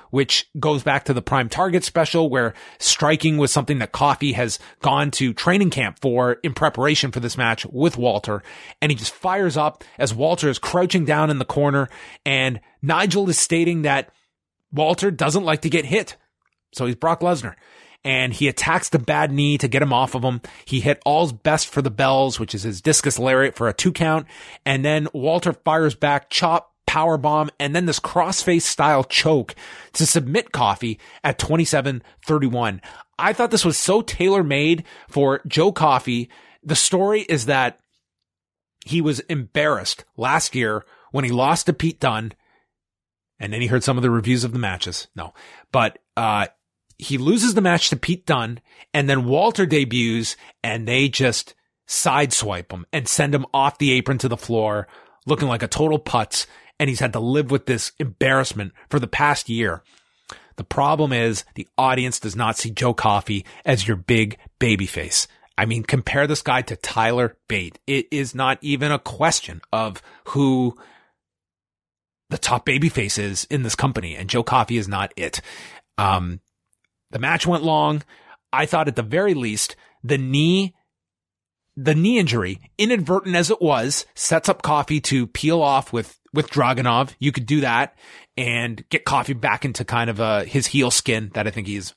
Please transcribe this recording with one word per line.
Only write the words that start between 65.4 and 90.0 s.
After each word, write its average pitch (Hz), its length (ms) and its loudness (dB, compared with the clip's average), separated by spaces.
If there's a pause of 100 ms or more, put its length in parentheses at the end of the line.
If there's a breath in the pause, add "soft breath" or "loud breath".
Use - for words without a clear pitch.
I 101 80 2
mean, 113 180 -2
compare 139 440 0
this 147 140 -2
guy 127 220 0
to 110 120 -8
Tyler 117 640 0 (100)
Bate. 95 400 -6
It 139 240 -2
is 139 240 -4
not 131 260 0
even 147 300 -2
a 143 80 -2
question - 640 -2 (100)
of 110 300 -4 (240 loud breath)
who 131 520 2 (1500 soft breath)
the - 80 -6
top - 280 -2
babyface 131 520 0
is 101 320 -4
in 139 140 -2
this 110 120 -4
company, 107 400 -2
and 92 140 -10
Joe 120 140 0
Coffey 120 340 0
is 101 120 -2
not 98 260 -4
it. - 240 -6 (580 loud breath)
Um, 92 440 0 (720)
the 123 80 -8
match 156 280 -2
went 165 160 0
long. 151 400 2 (500 loud breath)
I 147 140 2
thought 156 200 0
at 120 80 -4
the 123 60 -2
very 170 320 0
least, 117 420 -4 (280 soft breath)
the 139 160 0
knee, 160 560 2 (1000)
the 143 200 0
knee 214 240 4
injury, 110 420 0 (160)
inadvertent 190 580 0
as 175 140 2
it 214 120 0
was, 139 520 0
sets - 340 0
up - 140 0
Coffey 147 400 0
to 131 240 0
peel 160 360 0
off 139 300 2
with, - 280 -6 (140)
with 147 180 0
Dragunov. 123 640 2
You 139 140 0
could 117 160 -6
do 147 140 2
that 123 360 0 (400 loud breath)
and 120 520 -4
get - 160 -2
Coffey 139 280 0
back 110 320 -2
into 120 180 -4
kind 117 280 -2